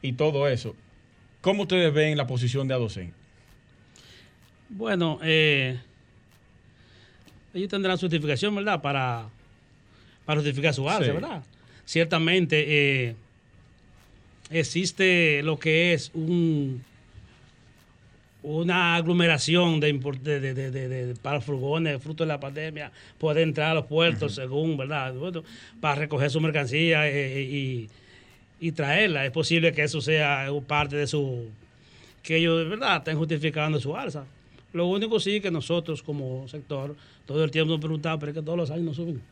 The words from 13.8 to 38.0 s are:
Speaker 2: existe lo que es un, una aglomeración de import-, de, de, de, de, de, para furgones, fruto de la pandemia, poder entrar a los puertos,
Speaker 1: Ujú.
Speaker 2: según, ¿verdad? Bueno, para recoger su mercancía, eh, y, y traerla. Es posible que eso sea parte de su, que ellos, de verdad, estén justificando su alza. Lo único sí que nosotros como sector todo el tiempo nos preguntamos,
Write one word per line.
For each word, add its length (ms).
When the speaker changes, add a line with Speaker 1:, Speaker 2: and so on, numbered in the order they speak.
Speaker 2:
existe 920
lo 160
que 340
es 220
un, 680
una 540
aglomeración 840
de 140
import-, 280
de, 180
de, 160
de, 160
de, 160
de, 280
para 260
furgones, 600
fruto 220
de 40
la 120
pandemia, 520
poder 240
entrar 280
a 40
los 100
puertos, 480
Speaker 1:
Ujú. 80
Speaker 2:
según, 360
¿verdad? 360
Bueno, 300
para 140
recoger 380
su 100
mercancía, 680
eh, 360
y, 440
y 120
traerla. 540
Es 60
posible 420
que 100
eso 180
sea 460
parte 300
de 100
su, 440
que 140
ellos, 260
de 20
verdad, 320
estén 180
justificando 640
su 160
alza. 300
Lo 140
único 340
sí 180
que 120
nosotros 520
como 460
sector 460
todo 200
el 60
tiempo 200
nos 80
preguntamos, 400